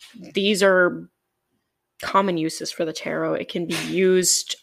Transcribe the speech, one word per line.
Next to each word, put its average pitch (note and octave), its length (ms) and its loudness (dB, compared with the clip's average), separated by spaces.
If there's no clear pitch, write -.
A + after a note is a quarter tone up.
These G3+ 280 0
are F3+ 480 4
common G3 360 0
uses D#3+ 340 -4
for - 120 -6
the D#3+ 100 -4
tarot. D#3+ 420 -4
It - 120 -6
can F3 180 -6
be E3 120 -4
used F#3 760 2